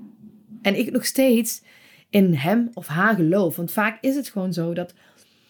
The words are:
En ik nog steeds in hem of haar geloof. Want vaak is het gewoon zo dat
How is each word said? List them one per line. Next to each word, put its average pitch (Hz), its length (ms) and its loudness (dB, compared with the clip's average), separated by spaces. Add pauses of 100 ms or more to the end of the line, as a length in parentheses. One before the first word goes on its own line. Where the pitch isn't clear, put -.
(640)
En 196 160 0
ik 247 120 -2
nog - 160 -2
steeds 240 560 2 (480)
in 190 240 4
hem 208 400 0
of 175 120 -14
haar 190 280 0
geloof. 175 420 2
Want 170 160 -6
vaak 220 300 -2
is 269 120 0
het 277 140 -6
gewoon 185 240 -4
zo 170 220 -4
dat 175 200 -8 (560)